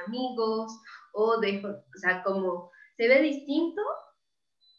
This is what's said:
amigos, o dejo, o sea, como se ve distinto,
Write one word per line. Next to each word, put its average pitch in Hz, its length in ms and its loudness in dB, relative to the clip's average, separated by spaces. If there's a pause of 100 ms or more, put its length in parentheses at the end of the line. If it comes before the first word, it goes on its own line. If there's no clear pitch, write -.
amigos, 226 640 -2 (420)
o 220 260 2
dejo, 202 300 -2
o - 320 -14
sea, 180 220 0
como 190 480 -2 (260)
se 233 100 2
ve 269 140 8
distinto, 311 600 0 (960)